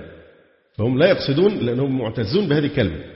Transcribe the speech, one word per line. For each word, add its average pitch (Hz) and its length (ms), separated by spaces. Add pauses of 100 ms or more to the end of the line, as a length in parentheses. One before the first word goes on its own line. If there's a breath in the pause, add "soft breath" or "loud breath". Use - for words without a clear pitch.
(760)
فهم 120 200
لا 170 120
يقصدون، 185 480
لأنهم 131 400
معتزون 123 500
بهذه 147 180
الكلمة، 120 300 (200)